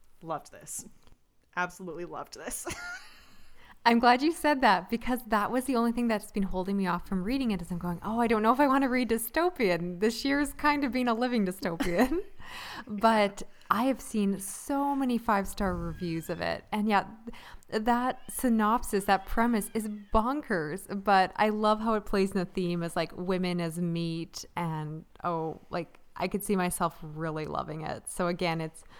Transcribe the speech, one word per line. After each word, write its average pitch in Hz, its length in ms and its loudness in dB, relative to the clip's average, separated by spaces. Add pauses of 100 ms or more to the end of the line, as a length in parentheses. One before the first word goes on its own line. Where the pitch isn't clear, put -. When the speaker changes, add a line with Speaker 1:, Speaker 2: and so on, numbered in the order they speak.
(220)
Speaker 1:
Loved 160 280 -6
this. - 340 -14 (720)
Absolutely 175 500 -6
loved 151 280 -10
this. - 320 -10
<laughs> 349 100 -8 (1080)
Speaker 2:
I'm 233 140 6
glad 247 240 6
you 320 100 4
said 294 300 2
that, 190 260 4
because 240 380 -2
that 208 240 2
was 254 140 0
the 262 120 0
only 233 160 2
thing 240 140 0
that's 214 240 -2
been 202 140 0
holding 185 320 -2
me 190 100 0
off 175 200 -2
from 190 160 -2
reading 247 280 0
it, 185 100 -2
is 170 100 -8
I'm 175 80 -4
going, 175 260 -4
"Oh, 226 160 -2
I 233 80 4
don't 220 140 4
know 226 100 6
if 254 80 4
I 285 80 8
wanna 269 200 4
read 247 220 2
dystopian." 208 880 0
This 233 260 0
year's 277 300 2
kind 294 300 2
of 233 80 0
been 247 160 2
a 226 60 4
living 240 320 2
dystopian. 185 800 2
<laughs> - 40 -16 (580)
But 214 580 2 (260)
I 214 140 4
have 262 160 0
seen 196 380 0
so 277 560 -4
many 262 220 0
five-star 196 580 0
reviews 165 540 -6
of 170 120 -4
it. - 320 -2
And 208 160 0
yeah, 196 160 4 (680)
th-, 220 140 -2
that 247 440 0
synopsis, 220 760 2
that 190 200 2
premise 233 480 2
is 220 160 -2 (240)
bonkers, 214 680 0 (200)
but 185 340 6
I 214 120 4
love 214 320 2
how 220 140 2
it 214 100 0
plays 196 280 2
in 196 60 0
the 180 60 0
theme 175 380 -2
as, 170 120 -4
like, 165 220 -2
women 180 440 0
as 165 180 -4
meat 170 680 -4 (120)
and, 156 480 -4 (200)
oh, 160 360 -4 (100)
like, - 300 -8 (160)
I 185 120 -2
could 196 160 -4
see 202 120 0
myself 180 440 0
really 156 460 -6
loving 151 360 -6
it. - 260 -8
So - 180 -2
again, 170 340 0
it's - 240 -8 (160)